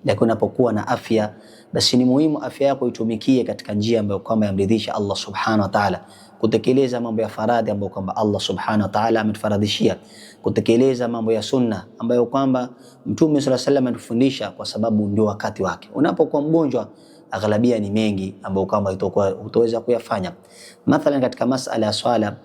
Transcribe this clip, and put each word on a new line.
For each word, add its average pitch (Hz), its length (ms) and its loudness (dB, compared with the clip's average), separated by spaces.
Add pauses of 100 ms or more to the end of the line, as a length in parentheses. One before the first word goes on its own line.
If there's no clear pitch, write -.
Lakini 123 200 2
unapokuwa 113 480 2
na 104 160 -2
afya, 110 440 0 (400)
basi - 240 2
ni 127 80 4
muhimu 147 380 2
afya 131 260 -2
yako 135 200 0
itumikie 113 560 0
katika 107 300 -6
njia 110 260 2
ambayo 101 200 -2
kwamba 110 260 0
yamridhisha 101 480 0
Allah 101 220 -2
Subhanahu 107 460 -2
wa 98 60 0
Ta'ala, 98 360 0 (340)
kutekeleza 120 640 2
mambo 113 220 -2
ya 107 60 -2
faradhi 110 420 0
ambayo 101 200 -4
kwamba 95 260 -8
Allah 104 240 2
Subhanahu 104 420 -2
wa 95 60 -2
Ta'ala 110 320 2
ametufaradhishia, 104 760 0 (460)
kutekeleza 117 680 2
mambo 113 240 0
ya 107 100 0
sunna 113 420 0 (140)
ambayo 120 280 2
kwamba 131 420 0 (400)
Mtume - 80 -2 (240)
sallallahu 135 40 -4
alaihi 131 80 0 (120)
wasallam 139 220 0
ametufundisha, 117 640 -2
kwa - 160 -14
sababu 107 420 -2
ndio 104 160 0
wakati 104 380 -4
wake. 87 320 -6
Unapokuwa 156 480 0
mgonjwa, 147 460 0 (420)
aghlabia 107 480 2
ni 101 120 -4
mengi 101 520 0
ambayo 95 240 -2
kwamba 101 260 0
utakuwa, 98 440 0
utaweza 117 440 0
kuyafanya. 110 520 -2 (540)
Mathalan, 143 340 2
katika 120 260 0
masala 123 400 0
ya 104 60 0
swala 107 520 0